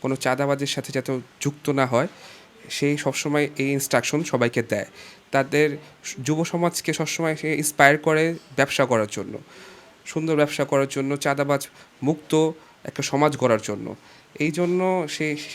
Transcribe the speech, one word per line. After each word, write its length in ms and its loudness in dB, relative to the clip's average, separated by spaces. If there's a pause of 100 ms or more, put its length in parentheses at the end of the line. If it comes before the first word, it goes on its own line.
কোনো 160 -2
চাঁদাবাজির 500 0
সাথে 260 -6
যাতে 280 -4 (200)
যুক্ত 300 -4
না 160 2
হয়, 200 2 (640)
সে 260 0
সবসময় 520 0 (100)
এই 140 0
ইনস্ট্রাকশন 520 0
সবাইকে 380 0
দেয়। 240 -4 (440)
তাদের 480 2 (460)
যুব 200 0
সমাজকে 480 -2
সবসময় 440 -2
সে 180 -4
ইন্সপায়ার 440 6
করে 360 2 (220)
ব্যবসা 300 2
করার 240 2
জন্য, 280 -8 (680)
সুন্দর 300 -2
ব্যবসা 280 2
করার 240 2
জন্য, 280 -4
চাঁদাবাজ 520 0 (340)
মুক্ত 480 2 (340)
একটা 180 -8
সমাজ 340 2
গড়ার 260 4
জন্য। 340 -8 (380)
এই 160 -2
জন্য 580 0
সে 280 -4 (180)